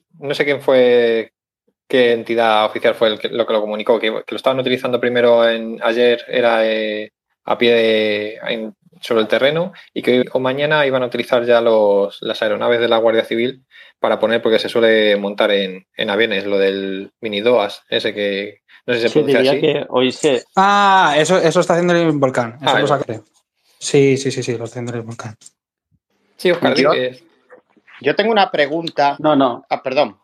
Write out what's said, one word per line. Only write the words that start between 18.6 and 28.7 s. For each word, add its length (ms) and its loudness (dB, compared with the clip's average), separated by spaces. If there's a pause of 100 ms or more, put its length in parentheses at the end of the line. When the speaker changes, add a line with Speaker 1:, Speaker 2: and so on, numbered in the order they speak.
Speaker 1:
no 100 -4
sé 60 -2
si 20 -4
se 60 0
Speaker 2:
Sí, 120 0
Speaker 1:
pronuncia 180 2
Speaker 2:
diría 140 2
Speaker 1:
así. 80 0
Speaker 2:
que 300 -2
hoy 200 0
se 320 0 (140)
Speaker 3:
Ah, 600 4
eso, 220 2
eso 220 2
está 140 2
haciendo 200 2
el 180 2
Volcán, 480 -2
eso 140 -2
Speaker 1:
Ah, 40 2
Speaker 3:
lo 60 0
Speaker 1:
eso. 140 0
Speaker 3:
sacaré. 220 -8 (580)
Sí, 380 2
sí, 160 -4
sí, 100 -8
sí, 160 -6
lo 60 -10
está 160 -12
haciendo 140 -10
el 80 -8
Volcán. 340 -14 (1000)
Speaker 1:
Sí, 140 0
Oscar, 240 0
Speaker 4:
Yo, 180 2
Speaker 1:
di 60 0
que 240 -6 (800)
Speaker 4:
yo 160 -2
tengo 160 0
una 180 2
pregunta. 720 -2